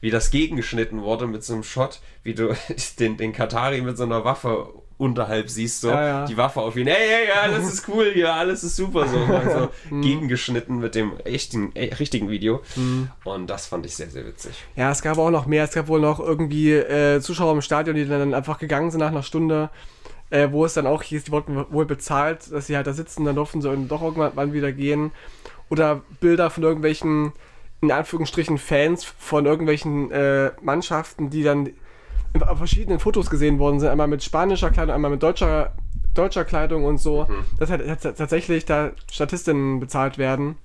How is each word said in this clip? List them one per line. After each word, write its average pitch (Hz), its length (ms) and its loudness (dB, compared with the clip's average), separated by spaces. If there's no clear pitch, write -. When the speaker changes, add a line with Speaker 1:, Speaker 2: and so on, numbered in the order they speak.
Speaker 1:
wie 113 100 -2
das 113 180 4
gegengeschnitten 117 720 0
wurde 110 240 -2
mit 110 180 -6
so 120 120 -6
einem 110 80 -6
Shot, - 360 -4
wie 113 140 -6
du 110 200 0
<laughs> - 220 -10
den, 113 180 0
den 110 160 -4
Katari 120 480 -2
mit 123 160 -6
so 120 60 -2
einer 113 200 -2
Waffe 117 440 -2
unterhalb 113 500 0
siehst, 113 320 -6
so 117 80 0
Speaker 2:
Ja, 143 180 2
ja. 143 180 -2
Speaker 1:
die 117 120 -6
Waffe 131 240 0
auf 113 140 -4
ihn, 123 120 0
„Ey, 160 80 2
ey, 220 360 2
alles 202 420 0
ist - 160 -6
cool 214 240 4
hier, 170 220 4
alles 180 280 -2
ist 170 120 -2
super“, 180 320 0
so, 123 100 2
und - 120 2
dann 190 200 4
so 131 200 0
Speaker 2:
<laughs> - 160 -18
Mhm. 143 80 -2
Speaker 1:
gegengeschnitten 127 760 0
mit 113 140 -4
dem 107 300 -2
echten, 117 520 -4
äh, 110 200 -4
richtigen 110 340 -2
Video. 107 320 -2
Speaker 2:
Mhm. 127 340 -2
Speaker 1:
Und 95 240 -8
das 98 180 -8
fand 87 220 -6
ich - 80 -12
sehr, - 160 -12
sehr 65 160 -12
witzig. - 360 -14
Speaker 2:
Ja, 131 160 0
es 139 100 -2
gab 160 160 -2
auch 160 140 4
noch 147 160 0
mehr. 151 160 2
Es 151 80 -4
gab 151 160 -2
wohl 156 140 2
noch 151 180 2
irgendwie, 151 540 2
äh, 143 460 4
Zuschauer 160 340 0
im 147 80 2
Stadion, 156 340 0
die 147 120 0
dann 143 280 0
einfach 151 240 -4
gegangen 151 320 -2
sind 160 80 -2
nach 151 120 2
einer 147 120 -4
Stunde, 160 460 0
äh, 143 220 4
wo 151 140 4
es 165 80 -2
dann 143 140 2
auch 147 160 2
hieß, 151 220 -6
die 147 60 -8
wurden 147 400 -2
wohl 151 140 2
bezahlt, 147 640 -2
dass 147 160 -6
sie 147 80 -2
halt 139 120 -2
da 139 60 -4
sitzen, 160 300 -6
dann 143 120 0
durften 151 260 -2
sie 139 140 0
doch 151 140 -4
irgendwann 151 500 -2
wieder 143 200 -2
gehen. 147 400 -2
Oder 151 320 2
Bilder 170 280 4
von 165 140 -6
irgendwelchen, 156 680 0
in 151 100 4
Anführungsstrichen, 156 680 -2
Fans 156 460 2
von - 420 -2
irgendwelchen, 151 680 0
äh, 139 400 2
Mannschaften, 160 680 -2
die 151 140 -2
dann 143 260 2
in, - 100 6
auf - 140 6
verschiedenen 180 420 2
Fotos 208 300 2
gesehen 147 300 4
worden 143 200 4
sind, 147 100 4
einmal 147 180 4
mit 147 160 0
spanischer 180 460 2
Kleidung, 151 260 4
einmal 147 160 0
mit 139 120 -2
deutscher, 156 500 2
deutscher 180 320 2
Kleidung 156 400 2
und 143 140 4
so, 147 300 4
Speaker 1:
Mhm. - 160 0
Speaker 2:
dass 156 100 2
halt 180 120 0
tats-, 156 360 -4
tatsächlich 165 480 0
da 151 260 0
Statistinnen 143 680 0
bezahlt 131 380 -2
werden. 135 480 -2